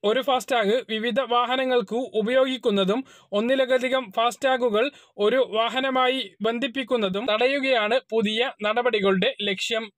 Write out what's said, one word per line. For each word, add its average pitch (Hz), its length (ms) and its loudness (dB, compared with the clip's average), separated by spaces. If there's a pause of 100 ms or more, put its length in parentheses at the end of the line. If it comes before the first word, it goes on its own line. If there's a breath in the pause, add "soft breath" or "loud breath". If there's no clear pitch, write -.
ഒരു 220 180 2
ഫാസ്ടാഗ് 240 560 0 (120)
വിവിധ 220 300 -2 (100)
വാഹനങ്ങൾക്ക് 247 680 0 (140)
ഉപയോഗിക്കുന്നതും 226 880 0 (300 loud breath)
ഒന്നിലധികം 254 800 0
ഫാസ്ടാഗുകൾ 240 760 0 (320 loud breath)
ഒരു 220 220 2 (120)
വാഹനമായി 254 720 0 (200)
ബന്ധിപ്പിക്കുന്നതും 226 840 -2
തടയുകയാണ് 247 760 2 (120)
പുതിയ 220 400 0 (120)
നടപടികളുടെ 214 680 2 (120)
ലക്ഷ്യം. 208 440 -4 (120)